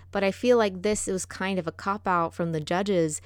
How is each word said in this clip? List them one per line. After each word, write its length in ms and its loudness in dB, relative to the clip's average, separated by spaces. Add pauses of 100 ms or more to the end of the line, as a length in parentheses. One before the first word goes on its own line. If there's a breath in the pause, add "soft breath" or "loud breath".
(120)
But 120 -2
I 80 4
feel 260 4
like 260 0
this 240 0
was 180 -4
kind 320 -4
of 80 -2
a 60 -4
cop-out 640 -2
from 160 -2
the 100 -2
judges 640 0